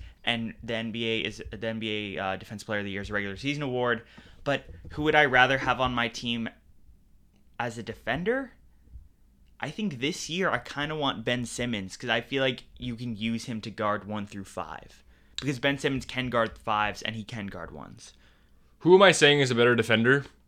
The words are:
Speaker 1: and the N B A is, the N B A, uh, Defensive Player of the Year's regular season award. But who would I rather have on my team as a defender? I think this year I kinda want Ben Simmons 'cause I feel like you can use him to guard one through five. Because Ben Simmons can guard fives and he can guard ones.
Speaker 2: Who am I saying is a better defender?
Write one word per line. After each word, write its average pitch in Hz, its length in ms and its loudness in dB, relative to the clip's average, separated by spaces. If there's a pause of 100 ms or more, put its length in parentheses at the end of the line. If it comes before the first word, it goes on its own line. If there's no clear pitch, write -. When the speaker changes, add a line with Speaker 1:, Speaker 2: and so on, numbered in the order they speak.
(260)
Speaker 1:
and 117 380 -2
the 117 100 -6
N 113 180 -4
B 117 140 -6
A 113 140 0
is, 107 320 -6
the 113 160 -8
N 113 120 -6
B 107 380 -6
A, 98 60 -4
uh, 95 140 -2
Defensive 101 280 -14
Player 104 140 -4
of 101 60 -4
the 101 60 -6
Year's 98 200 -8
regular 101 260 -6
season 143 240 -6
award. 123 400 -2 (420)
But 139 220 -4 (280)
who 151 100 -6
would 156 120 4
I 151 100 10
rather 127 340 6
have 123 200 0
on 127 140 0
my 117 140 0
team 117 420 -6 (1120)
as 120 180 -6
a 113 60 -10
defender? 180 720 -4 (1080)
I 139 100 -6
think 156 300 -4
this 147 300 -4
year 175 200 0
I 120 80 0
kinda 147 380 -6
want 135 280 -2
Ben 123 220 -2
Simmons 113 500 -6
'cause 123 140 -8
I 117 120 2
feel 135 200 -2
like 131 220 -2 (140)
you 123 180 -8
can 120 200 -8
use 113 300 -4
him 113 160 -8
to 117 80 -10
guard 104 360 -2
one 104 200 -6
through 98 200 -12
five. - 580 -12 (360)
Because 131 200 -4
Ben 139 180 0
Simmons 135 280 -2
can 127 240 -6
guard 113 280 0
fives 107 460 -2
and 110 120 -6
he 110 80 -8
can 104 240 -10
guard 85 240 -10
ones. - 420 -18 (680)
Speaker 2:
Who 175 160 8
am 190 80 10
I 185 80 12
saying 147 280 8
is 131 120 4
a 120 40 2
better 120 200 6
defender? 117 500 4 (220)